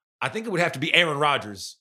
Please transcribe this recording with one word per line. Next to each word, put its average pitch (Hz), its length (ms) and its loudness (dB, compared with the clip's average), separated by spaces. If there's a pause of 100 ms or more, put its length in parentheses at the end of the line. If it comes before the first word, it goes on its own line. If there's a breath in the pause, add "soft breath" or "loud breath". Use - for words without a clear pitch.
(200)
I 127 80 -2
think 220 180 -6
it 233 40 -8
would 170 100 0
have 165 120 2
to 135 80 -10
be 151 140 0
Aaron 160 240 4
Rodgers 127 640 -2